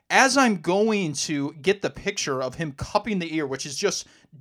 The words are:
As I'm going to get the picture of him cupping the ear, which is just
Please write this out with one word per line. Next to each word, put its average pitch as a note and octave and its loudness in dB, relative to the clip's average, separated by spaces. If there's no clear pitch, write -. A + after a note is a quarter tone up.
As A#3+ 6
I'm A3 4
going G3 2
to D3 -4
get G3 0
the D3+ 0
picture D#3 -4
of B2+ -4
him D#3 -6
cupping G3+ -2
the D#3+ -4
ear, D#3 0
which C3 -6
is C#3 -10
just - -2